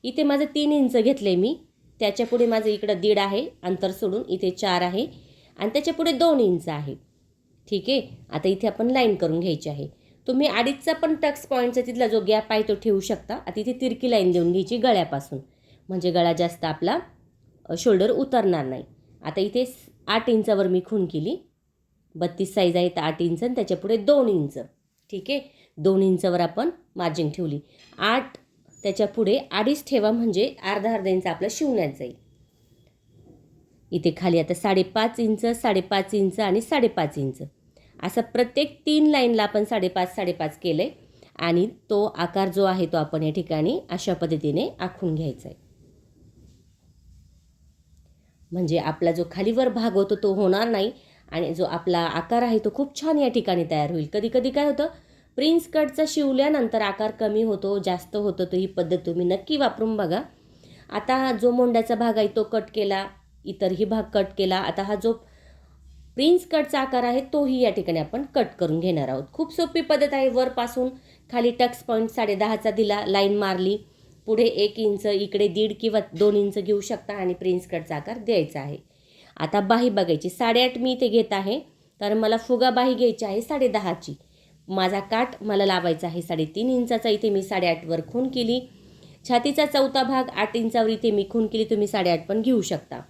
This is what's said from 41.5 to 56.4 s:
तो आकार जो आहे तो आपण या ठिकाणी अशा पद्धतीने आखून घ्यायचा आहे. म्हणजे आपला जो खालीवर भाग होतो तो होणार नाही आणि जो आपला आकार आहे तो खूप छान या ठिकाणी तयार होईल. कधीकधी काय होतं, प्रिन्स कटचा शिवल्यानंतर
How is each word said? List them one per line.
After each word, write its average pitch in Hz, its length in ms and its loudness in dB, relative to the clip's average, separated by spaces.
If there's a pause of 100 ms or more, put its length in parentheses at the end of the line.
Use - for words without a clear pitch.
तो 208 140 2 (140)
आकार 185 320 -2
जो 196 140 0
आहे 185 220 2
तो 165 120 -2
आपण 156 260 -2
या 156 100 0
ठिकाणी 165 460 -2 (100)
अशा 175 240 -2
पद्धतीने 160 540 -2 (120)
आखून 180 360 -4
घ्यायचा 151 340 -6
आहे. - 100 -20 (3000)
म्हणजे 170 260 0
आपला 160 340 0
जो 170 200 -2
खालीवर 226 380 0
भाग 226 240 -2
होतो 196 220 2
तो 196 180 0
होणार 196 340 2
नाही 214 240 0 (400)
आणि 160 220 -4
जो 165 120 0
आपला 170 340 -2
आकार 170 420 0
आहे 233 180 2
तो 220 140 -2
खूप 277 280 -4
छान 302 180 2
या 277 80 4
ठिकाणी 190 440 0
तयार 151 200 0
होईल. 156 220 -2
कधीकधी 233 360 0
काय 285 160 0
होतं, 285 220 0 (500)
प्रिन्स 320 300 2
कटचा 302 400 0
शिवल्यानंतर 277 720 2